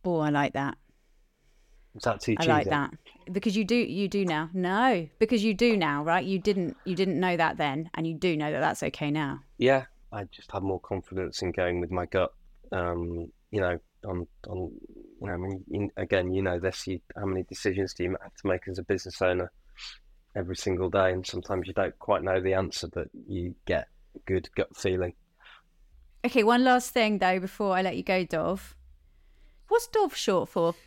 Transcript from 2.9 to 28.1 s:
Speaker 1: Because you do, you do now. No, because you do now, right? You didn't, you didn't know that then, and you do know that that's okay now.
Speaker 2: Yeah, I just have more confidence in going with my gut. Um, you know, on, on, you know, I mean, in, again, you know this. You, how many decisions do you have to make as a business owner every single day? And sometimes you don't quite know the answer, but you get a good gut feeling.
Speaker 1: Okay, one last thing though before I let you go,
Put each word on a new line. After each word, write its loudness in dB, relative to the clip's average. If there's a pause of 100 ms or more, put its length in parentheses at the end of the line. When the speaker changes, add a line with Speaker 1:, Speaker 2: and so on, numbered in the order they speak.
Speaker 1:
Because 0
you 2
do, 2
you 0
do 0
now. 0
No, 2 (100)
because 4
you 2
do 4
now, 0
right? 2
You 0
didn't, 0
you -2
didn't 2
know 2
that 2
then, -2
and -4
you -2
do 0
know -2
that -2
that's 0
okay -4
now. -2 (180)
Speaker 2:
Yeah, 4 (280)
I -8
just -18
have -4
more -2
confidence -6
in -2
going 0
with -4
my -2
gut. 0 (380)
Um, -4 (180)
you -2
know, 0 (280)
on, -4 (200)
on, -6 (500)
you -8
know, -4
I -4
mean, -6
in, -2
again, 0
you 0
know 0
this. -4
You, -6 (160)
how -8
many -2
decisions -2
do -4
you 0 (120)
have -20
to -8
make 0
as -6
a -8
business -4
owner 2 (840)
every -4
single 0
day? 4
And -4
sometimes -4
you -10
don't -2
quite 0
know 2
the 0
answer, -2
but -6 (180)
you -6 (100)
get 0 (260)
a -18
good -2
gut -4
feeling. 0 (1120)
Speaker 1:
Okay, 4
one 6
last 4
thing 2
though 2
before -2
I 2
let -2
you -4
go, 2